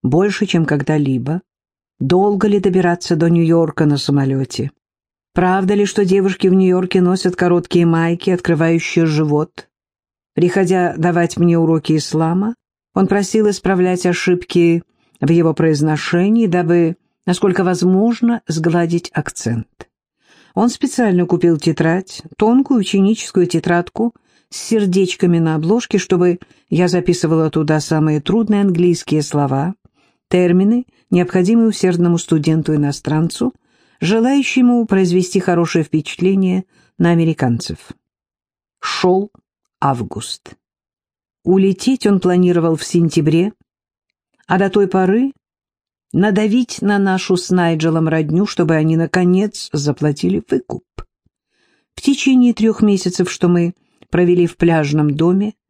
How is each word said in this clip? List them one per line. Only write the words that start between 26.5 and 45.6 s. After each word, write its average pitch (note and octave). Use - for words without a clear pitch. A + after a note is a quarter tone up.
я F3
записывала E3+
туда D#3
самые D3+
трудные G#3
английские E3+
слова, C#3+
термины, F#3
необходимые F#3
усердному F3
студенту-иностранцу, D#3
желающему A#3+
произвести F#3
хорошее E3+
впечатление F#3
на E3+
американцев. D#3
Шел F#3+
август. -
Улететь F#3+
он G3+
планировал F3
в -
сентябре, E3
а F#3
до G3
той G3
поры F#3+